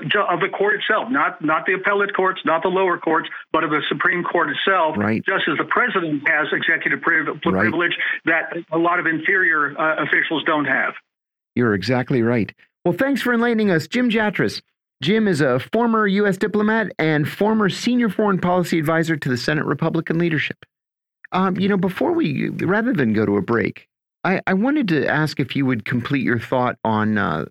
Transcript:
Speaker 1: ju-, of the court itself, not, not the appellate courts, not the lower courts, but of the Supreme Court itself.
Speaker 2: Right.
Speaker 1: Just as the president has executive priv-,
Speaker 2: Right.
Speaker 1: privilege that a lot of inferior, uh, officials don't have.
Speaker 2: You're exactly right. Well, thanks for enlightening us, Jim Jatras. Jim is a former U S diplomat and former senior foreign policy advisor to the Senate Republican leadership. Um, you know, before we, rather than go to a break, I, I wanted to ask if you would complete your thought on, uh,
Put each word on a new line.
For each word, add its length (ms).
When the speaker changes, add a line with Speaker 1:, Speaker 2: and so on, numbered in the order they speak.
Speaker 1:
ju-, 160
of 160
the 80
court 320
itself, 320
not, 320
not 220
the 80
appellate 420
courts, 300
not 180
the 60
lower 280
courts, 300
but 140
of 40
the 200
Supreme 340
Court 260
itself. 480
Speaker 2:
Right. 300
Speaker 1:
Just 220
as 80
the 80
president 600
has 280
executive 460
priv-, 440
Speaker 2:
Right. 240
Speaker 1:
privilege 300
that 300
a 60
lot 200
of 100
inferior, 680
uh, 240
officials 440
don't 200
have. 280
Speaker 2:
You're 180
exactly 480
right. 320
Well, 80
thanks 280
for 120
enlightening 380
us, 160
Jim 220
Jatras. 520
Jim 240
is 140
a 180
former 480
U 180
S 120
diplomat 600
and 300
former 400
senior 400
foreign 320
policy 400
advisor 380
to 100
the 80
Senate 300
Republican 520
leadership. 480
Um, 260
you 80
know, 80
before 380
we, 340
rather 460
than 180
go 140
to 100
a 60
break, 480
I, 240
I 60
wanted 340
to 200
ask 340
if 160
you 80
would 180
complete 400
your 160
thought 460
on, 320
uh, 340